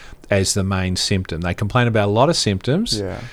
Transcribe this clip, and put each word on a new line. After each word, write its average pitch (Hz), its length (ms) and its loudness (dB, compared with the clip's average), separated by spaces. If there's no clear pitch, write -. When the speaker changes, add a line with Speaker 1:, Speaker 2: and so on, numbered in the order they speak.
Speaker 1:
as 98 260 2
the 101 80 0
main 92 340 0
symptom. 92 440 -2
They 90 120 -2
complain 120 340 0
about 107 220 2
a - 20 0
lot 120 180 4
of 170 60 2
symptoms. 117 640 0
Speaker 2:
Yeah. 98 220 -6